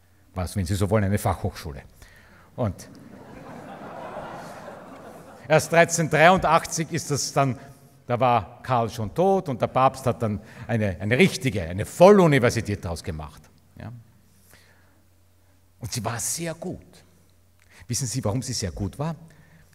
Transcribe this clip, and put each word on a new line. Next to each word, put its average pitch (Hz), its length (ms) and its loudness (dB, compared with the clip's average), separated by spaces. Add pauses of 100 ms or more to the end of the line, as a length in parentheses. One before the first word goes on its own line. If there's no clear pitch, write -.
(340)
Was, 87 220 -6
wenn 98 80 0
Sie 90 100 -2
so 98 140 0
wollen, 104 160 2
eine 98 140 2
Fachhochschule. - 640 -6 (760)
Und 110 320 -4 (2500)
erst 151 240 4
dreizehnhundertdreiundachtzig 165 1200 4
ist - 200 -4
das 143 240 -4
dann, 135 240 2 (480)
da 117 120 -2
war 120 440 0
Karl 120 260 0
schon 104 240 -8
tot 190 380 0
und 117 100 -4
der 120 60 0
Papst 131 400 2
hat 117 160 -2
dann 104 180 -2 (260)
eine, 104 320 -2
eine 107 200 0
richtige, 135 460 2
eine 90 200 -4
Volluniversität 139 960 6
daraus 85 220 -8
gemacht. 78 380 -10 (360)
Ja. 110 140 -14 (1900)
Und - 120 -10
sie 117 100 -6
war 113 160 -4
sehr 160 360 -6
gut. 165 260 -10 (1040)
Wissen 120 200 -4
Sie, 123 180 -4
warum 107 160 0
sie 123 140 -6
sehr 95 160 -4
gut - 280 -6
war? 156 180 -6 (580)